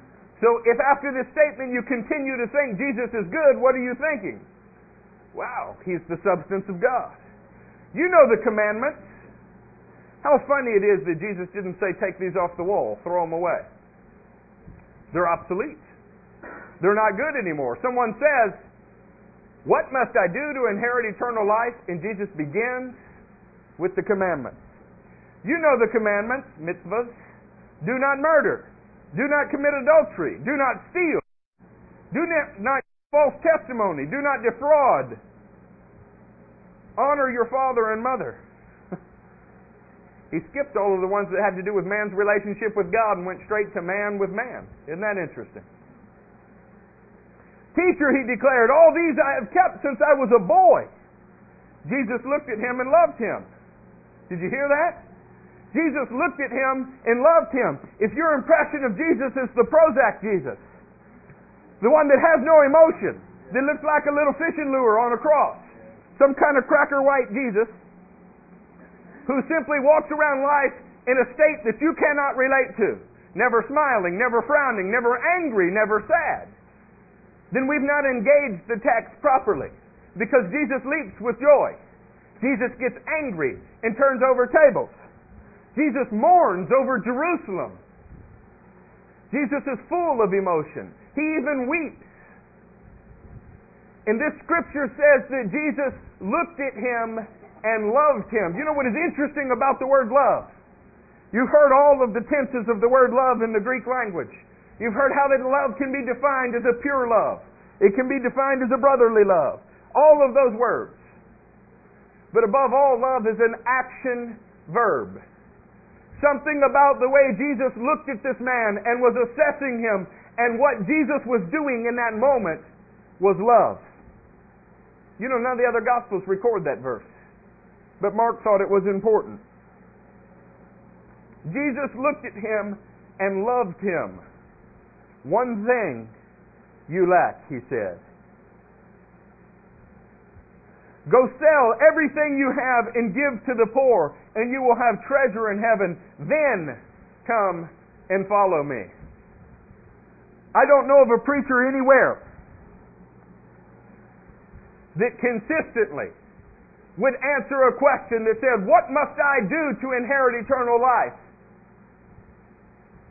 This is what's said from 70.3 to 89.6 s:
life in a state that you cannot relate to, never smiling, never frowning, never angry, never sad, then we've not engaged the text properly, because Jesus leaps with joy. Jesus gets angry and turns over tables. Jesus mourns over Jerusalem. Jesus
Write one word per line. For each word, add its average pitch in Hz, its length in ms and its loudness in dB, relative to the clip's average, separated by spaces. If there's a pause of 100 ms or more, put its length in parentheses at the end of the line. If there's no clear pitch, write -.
life 277 320 0 (340)
in 254 80 2
a 247 160 2
state 302 320 2
that 220 160 -2
you 311 140 2
cannot 285 420 0
relate 262 400 0
to, 139 240 -2 (340)
never 226 340 0
smiling, 240 500 0
never 233 240 0
frowning, 240 480 0
never 240 260 0 (240)
angry, 220 300 0
never 208 360 0
sad, 285 400 -2 (1040)
then 262 160 -2
we've 294 140 -2
not 285 240 0
engaged 254 640 0
the 226 120 -4
text 233 420 -2
properly, 214 480 0 (480)
because 233 320 2
Jesus 262 340 -4
leaps 294 360 -8
with 233 200 -6
joy. 247 340 4 (680)
Jesus 247 260 -2 (100)
gets 240 200 -6 (100)
angry 226 500 -4 (240)
and 226 140 -4
turns 269 260 2
over 254 220 2
tables. 240 460 4 (840)
Jesus 269 380 -2
mourns 220 580 2
over 262 280 0
Jerusalem. 202 800 -6 (1500)
Jesus 277 340 -4